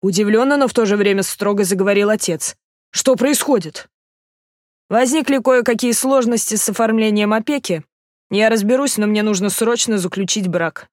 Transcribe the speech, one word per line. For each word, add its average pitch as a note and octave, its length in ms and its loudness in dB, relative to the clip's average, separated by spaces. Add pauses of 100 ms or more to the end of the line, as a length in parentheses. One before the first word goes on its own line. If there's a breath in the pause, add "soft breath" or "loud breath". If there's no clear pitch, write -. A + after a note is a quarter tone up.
Удивлённо, G#3+ 560 2
но C#4 120 2
в - 40 -4
то A3+ 140 2
же G3+ 100 0
время G3 260 2
строго G3+ 420 -2
заговорил G3+ 440 0
отец. G#3 480 -4 (360)
"Что - 220 2
происходит?" B3 760 -2 (1000)
"Возникли C4 480 2
кое-какие B3 560 2
сложности A#3+ 640 0
с G3+ 160 -2
оформлением A3 640 0
опеки. A3 500 -4 (460)
Я G#3 200 2
разберусь, A#3 460 0
но G#3 100 0
мне G#3+ 160 0
нужно G3+ 280 0
срочно A#3 480 -2
заключить F#3 500 -4
брак". E3 440 -4